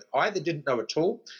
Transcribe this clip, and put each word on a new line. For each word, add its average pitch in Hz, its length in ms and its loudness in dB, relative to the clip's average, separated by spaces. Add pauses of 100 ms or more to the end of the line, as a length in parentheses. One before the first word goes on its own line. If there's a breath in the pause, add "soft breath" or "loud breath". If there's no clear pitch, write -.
(140)
either 185 260 2
didn't 151 260 -4
know 123 140 2
at - 160 -6
all 185 280 0 (160 loud breath)